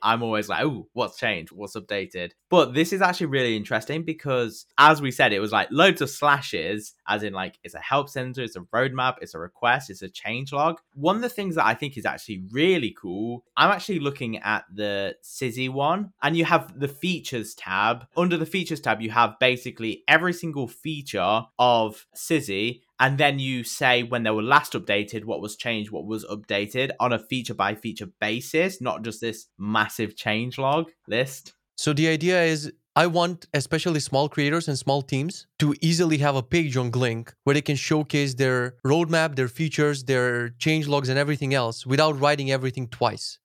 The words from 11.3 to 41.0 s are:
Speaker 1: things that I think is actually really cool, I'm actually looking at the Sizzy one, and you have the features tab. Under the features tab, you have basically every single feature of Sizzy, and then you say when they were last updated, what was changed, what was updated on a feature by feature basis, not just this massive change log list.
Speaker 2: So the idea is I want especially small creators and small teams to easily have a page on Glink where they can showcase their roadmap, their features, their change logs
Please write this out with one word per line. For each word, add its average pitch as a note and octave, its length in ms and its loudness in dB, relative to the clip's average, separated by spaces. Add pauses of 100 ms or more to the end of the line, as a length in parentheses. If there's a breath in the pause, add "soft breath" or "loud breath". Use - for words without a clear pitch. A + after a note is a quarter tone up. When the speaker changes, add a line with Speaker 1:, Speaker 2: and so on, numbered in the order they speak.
Speaker 1:
things G3 240 -6
that D3+ 100 2
I A2 80 4
think C#3 240 -6
is G#2+ 80 -8
actually F#2 460 -8
really C#3+ 500 0
cool, A2 440 -6 (120)
I'm D#3 140 6
actually F3+ 300 -2
looking C3+ 360 -4
at G#2+ 340 -4
the G2 520 -4
Sizzy C3 480 -6
one, D#3 420 -2 (100)
and D#3 140 0
you E3 80 4
have D#3+ 340 2
the C#3 100 -2
features C#3 640 -6
tab. G#2 600 -2
Under F3 220 2
the D#3 100 -2
features E3 340 -4
tab, A2 200 0
you A2 100 -4
have A2+ 280 2
basically B2 680 -2
every E3 280 4
single C#3+ 340 -6
feature A2+ 800 -2 (120)
of A#2 560 2
Sizzy, A#2+ 680 -2 (180 soft breath)
and C3+ 160 6
then C#3+ 220 4
you C3 240 -4
say B2 400 2
when A#2 200 -2
they A2 80 2
were G#2+ 120 0
last C#3 300 2
updated, G#2 520 -2
what F#2+ 160 -6
was G#2 140 -10
changed, A2 360 -6
what F2+ 160 -8
was A2 180 -6
updated G#2+ 720 -4
on B2 140 2
a A2 60 0
feature A#2+ 360 -6
by G2+ 200 0
feature G#2+ 360 -10 (100)
basis, D#3 600 -2
not A2 220 -4
just A2 180 -8
this A2+ 260 -6 (120)
massive G#2+ 580 -2
change A#2+ 420 -4
log D3 320 0 (160)
list. B2+ 460 -4 (240)
Speaker 2:
So D3+ 160 0
the D#3 160 2
idea E3+ 340 2
is D#3 300 0 (240)
I E3 100 8
want F3 480 0
especially D#3 460 0
small C#3 280 2
creators D3+ 380 0
and C#3+ 100 -2
small C#3 260 0
teams C#3 440 -4 (140)
to D3 200 4
easily E3 380 2
have C#3+ 160 4
a C3 80 0
page D3 340 0
on B2 140 0
Glink A#2 440 -2 (100)
where C#3 100 4
they D3 80 2
can C#3+ 140 0
showcase C#3+ 580 0
their B2+ 400 0 (100)
roadmap, D#3+ 520 2
their C3 100 2
features, D3 560 0
their B2 460 0 (100)
change D#3 300 0
logs C#3+ 200 2